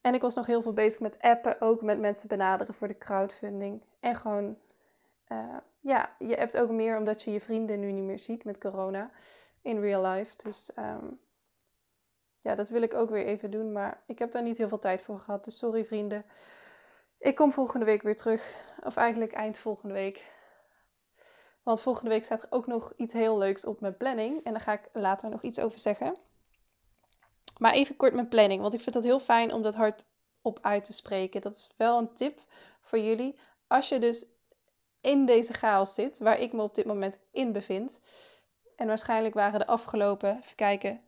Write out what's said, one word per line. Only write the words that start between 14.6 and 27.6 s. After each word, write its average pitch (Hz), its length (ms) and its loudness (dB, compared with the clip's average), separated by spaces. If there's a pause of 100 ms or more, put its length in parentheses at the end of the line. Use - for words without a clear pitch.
veel 208 120 -4
tijd 190 220 0
voor 202 180 -12
gehad. 202 240 -8
Dus 220 140 -12
sorry 226 280 -2
vrienden. 208 400 -6 (920)
Ik 277 180 2
kom 294 160 6
volgende 247 340 0
week 214 160 4
weer 214 140 0
terug. - 580 -4 (100)
Of - 120 -8
eigenlijk 226 360 2
eind 214 260 -6
volgende 208 360 -8
week. 196 320 -6 (1400)
Want 226 180 2
volgende 240 280 -2
week 220 160 2
staat 226 160 -4
er - 100 -20
ook 247 160 -2
nog 233 300 -6
iets 233 160 -6
heel 220 240 2
leuks 196 280 0
op 208 140 -6
mijn 196 180 -4
planning. 254 460 -2
En 233 80 -4
daar 220 100 -4
ga 214 120 -2
ik 208 200 -6
later 196 360 -2
nog 214 120 -8
iets 240 180 -6
over 226 200 -2
zeggen. 254 380 -2 (1400)
Maar 226 160 6